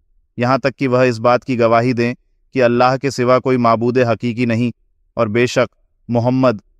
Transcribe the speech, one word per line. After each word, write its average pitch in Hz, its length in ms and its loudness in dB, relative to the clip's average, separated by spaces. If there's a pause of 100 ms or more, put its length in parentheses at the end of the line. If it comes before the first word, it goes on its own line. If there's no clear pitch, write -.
(400)
यहाँ 123 200 0
तक 135 160 -4
कि 139 120 -4
वह 123 160 2
इस 123 140 0
बात 123 260 0
की 131 120 -4
गवाही 117 380 2
दें 120 220 -2 (380)
कि 131 60 -2
अल्लाह 123 380 2
के 135 140 -4
सिवा 127 280 0
कोई 131 180 -2
माबूद 117 400 0
हकीकी 120 480 -2
नहीं 117 260 -2 (460)
और 117 100 0
बेशक 120 420 0 (400)
मोहम्मद 120 520 0 (180)